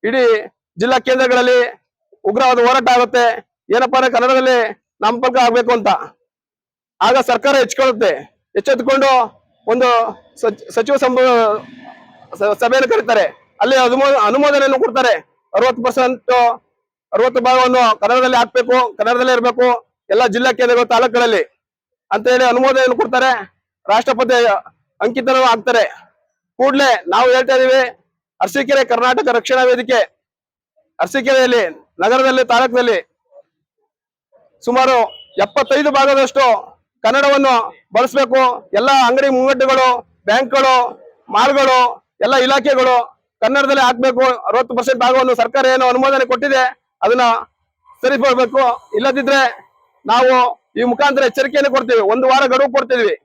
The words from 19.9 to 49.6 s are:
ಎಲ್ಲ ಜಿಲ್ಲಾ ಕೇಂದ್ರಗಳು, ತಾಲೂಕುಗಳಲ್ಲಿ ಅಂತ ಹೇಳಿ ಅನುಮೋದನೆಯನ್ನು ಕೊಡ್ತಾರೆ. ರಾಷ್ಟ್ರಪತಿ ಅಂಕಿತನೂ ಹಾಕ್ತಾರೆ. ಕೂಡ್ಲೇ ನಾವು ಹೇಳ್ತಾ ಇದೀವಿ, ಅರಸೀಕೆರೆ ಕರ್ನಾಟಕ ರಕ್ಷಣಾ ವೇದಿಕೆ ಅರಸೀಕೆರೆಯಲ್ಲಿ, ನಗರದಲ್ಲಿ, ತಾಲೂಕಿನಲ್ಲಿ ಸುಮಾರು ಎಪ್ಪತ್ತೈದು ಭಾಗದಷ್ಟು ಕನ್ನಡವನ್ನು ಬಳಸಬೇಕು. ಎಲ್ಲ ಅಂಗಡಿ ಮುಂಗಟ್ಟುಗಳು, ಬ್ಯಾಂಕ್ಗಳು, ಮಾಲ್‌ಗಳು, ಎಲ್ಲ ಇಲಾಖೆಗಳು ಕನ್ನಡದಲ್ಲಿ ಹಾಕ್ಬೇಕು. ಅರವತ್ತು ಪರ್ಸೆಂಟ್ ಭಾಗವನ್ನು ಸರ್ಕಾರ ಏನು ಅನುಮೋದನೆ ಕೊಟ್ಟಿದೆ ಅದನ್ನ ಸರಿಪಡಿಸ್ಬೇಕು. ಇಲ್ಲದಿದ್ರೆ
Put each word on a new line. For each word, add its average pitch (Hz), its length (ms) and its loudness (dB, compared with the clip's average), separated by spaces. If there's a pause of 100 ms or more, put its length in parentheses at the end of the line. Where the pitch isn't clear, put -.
ಎಲ್ಲ 233 160 2
ಜಿಲ್ಲಾ 240 260 0
ಕೇಂದ್ರಗಳು, 240 340 0
ತಾಲೂಕುಗಳಲ್ಲಿ 233 560 0 (680)
ಅಂತ 214 180 -4
ಹೇಳಿ 254 160 2
ಅನುಮೋದನೆಯನ್ನು 254 520 0
ಕೊಡ್ತಾರೆ. 254 340 -2 (580)
ರಾಷ್ಟ್ರಪತಿ 240 580 0 (540)
ಅಂಕಿತನೂ 262 420 -2
ಹಾಕ್ತಾರೆ. 233 420 0 (760)
ಕೂಡ್ಲೇ 262 500 0
ನಾವು 233 220 2
ಹೇಳ್ತಾ 262 240 2
ಇದೀವಿ, 262 260 2 (600)
ಅರಸೀಕೆರೆ 269 440 -2
ಕರ್ನಾಟಕ 254 480 -2
ರಕ್ಷಣಾ 254 300 0
ವೇದಿಕೆ 247 380 0 (1000)
ಅರಸೀಕೆರೆಯಲ್ಲಿ, 247 680 0 (340)
ನಗರದಲ್ಲಿ, 262 440 0
ತಾಲೂಕಿನಲ್ಲಿ 240 540 0 (1700)
ಸುಮಾರು 254 320 0 (460)
ಎಪ್ಪತ್ತೈದು 277 480 -2
ಭಾಗದಷ್ಟು 269 540 2 (580)
ಕನ್ನಡವನ್ನು 277 520 2 (380)
ಬಳಸಬೇಕು. 247 840 0
ಎಲ್ಲ 240 160 0 (160)
ಅಂಗಡಿ 269 220 2
ಮುಂಗಟ್ಟುಗಳು, 262 720 0 (240)
ಬ್ಯಾಂಕ್ಗಳು, 262 520 0 (520)
ಮಾಲ್‌ಗಳು, 262 760 0 (160)
ಎಲ್ಲ 226 160 0
ಇಲಾಖೆಗಳು 254 600 2 (440)
ಕನ್ನಡದಲ್ಲಿ 269 400 0
ಹಾಕ್ಬೇಕು. 254 440 0 (220)
ಅರವತ್ತು 240 300 -2
ಪರ್ಸೆಂಟ್ 247 240 -2
ಭಾಗವನ್ನು 254 340 2
ಸರ್ಕಾರ 240 320 -2
ಏನು 262 200 2
ಅನುಮೋದನೆ 262 380 0
ಕೊಟ್ಟಿದೆ 254 380 -2 (400)
ಅದನ್ನ 233 180 0 (840)
ಸರಿಪಡಿಸ್ಬೇಕು. 254 960 -2
ಇಲ್ಲದಿದ್ರೆ 269 460 0 (640)